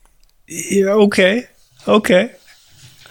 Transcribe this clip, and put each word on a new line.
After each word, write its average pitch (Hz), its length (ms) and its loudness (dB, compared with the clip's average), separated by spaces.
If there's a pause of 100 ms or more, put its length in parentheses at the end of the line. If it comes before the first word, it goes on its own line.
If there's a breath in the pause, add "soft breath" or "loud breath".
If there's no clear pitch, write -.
(460)
Yeah, 190 440 -4
okay. 208 580 0 (380)
Okay. 208 460 0 (800 loud breath)